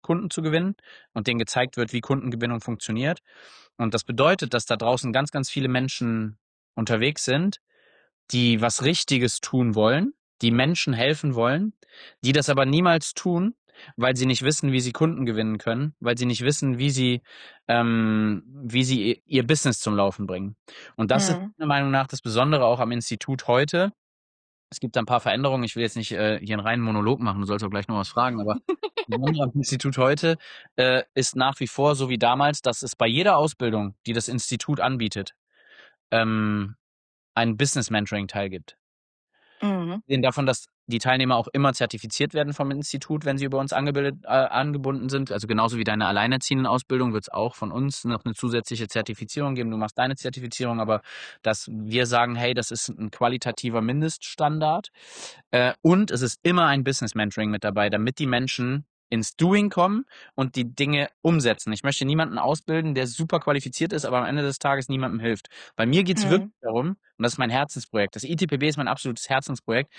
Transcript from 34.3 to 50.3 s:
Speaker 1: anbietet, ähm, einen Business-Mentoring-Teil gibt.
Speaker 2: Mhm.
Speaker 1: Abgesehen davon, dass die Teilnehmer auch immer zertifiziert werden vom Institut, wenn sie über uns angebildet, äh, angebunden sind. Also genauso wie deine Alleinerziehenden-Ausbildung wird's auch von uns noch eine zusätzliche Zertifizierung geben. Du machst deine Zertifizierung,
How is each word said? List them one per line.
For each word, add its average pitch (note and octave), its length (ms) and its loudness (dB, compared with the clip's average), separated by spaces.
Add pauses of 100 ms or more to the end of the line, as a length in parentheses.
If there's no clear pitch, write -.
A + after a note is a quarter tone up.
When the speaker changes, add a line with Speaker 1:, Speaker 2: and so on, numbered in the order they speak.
Speaker 1:
anbietet, A#2 540 -2 (760)
ähm, A2 640 0 (640)
einen A2+ 200 2
Business-Mentoring-Teil G#2 920 -2
gibt. F2+ 260 -14 (880)
Speaker 2:
Mhm. F#3+ 400 -2
Speaker 1:
Abgesehen C3+ 200 0
davon, C3 240 0
dass C3 200 -2 (200)
die A#2 120 -2
Teilnehmer B2+ 380 2
auch A#2 120 0
immer C#3 260 2
zertifiziert - 580 -2
werden D3 220 0
vom C#3 160 -2
Institut, D3 560 -6
wenn C#3 100 0
sie C#3 80 -4
über C3+ 140 -2
uns C3+ 160 -2
angebildet, C#3 500 -2
äh, - 40 -12
angebunden C3 800 0
sind. C3+ 200 -4
Also G#2 160 -6
genauso A2+ 300 2
wie A2+ 80 -2
deine G#2+ 220 0
Alleinerziehenden-Ausbildung B2+ 1080 0
wird's G#2+ 160 -4
auch A2 260 -4
von G#2+ 160 -8
uns C3+ 340 -4
noch A#2 200 -4
eine A2+ 100 -4
zusätzliche A#2 540 -4
Zertifizierung B2 640 -4
geben. A#2 160 -4
Du A2 60 -4
machst G#2+ 220 -4
deine C3 180 0
Zertifizierung, B2 640 -4